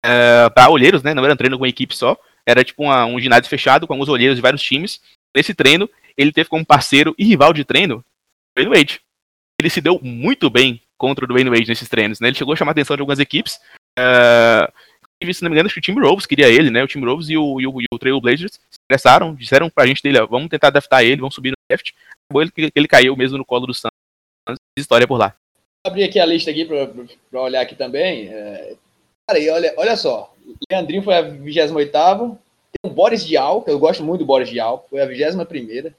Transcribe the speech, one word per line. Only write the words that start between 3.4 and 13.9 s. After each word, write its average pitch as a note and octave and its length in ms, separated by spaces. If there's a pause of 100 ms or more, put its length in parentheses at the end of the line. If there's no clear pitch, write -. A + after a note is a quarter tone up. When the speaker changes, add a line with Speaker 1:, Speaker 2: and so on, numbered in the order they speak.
Speaker 1:
fechado C#3 360
com - 80
alguns C3+ 160
olheiros C3 260
de A#2+ 60
vários C3+ 200
times. - 400 (340)
Nesse D3+ 180
treino, E3 360 (280)
ele D3 140
teve - 180
como D#3+ 160
parceiro D3 520
e G3 60
rival E3+ 300
de D3 100
treino C#3+ 340
o B2 60 (520)
Dwayne G3 200
Wade. C#3+ 260 (580)
Ele E3 100
se E3+ 120
deu E3+ 200
muito C3 480
bem B2 320 (160)
contra C3+ 280
o - 20
Dwayne B2+ 220
Wade A#2 180
nesses A2+ 220
treinos, A2 300
né? A#2 100
Ele C3 80
chegou C3+ 160
a - 20
chamar D#3 160
a - 20
atenção D3 220
de C#3 60
algumas C#3 180
equipes. - 400 (400)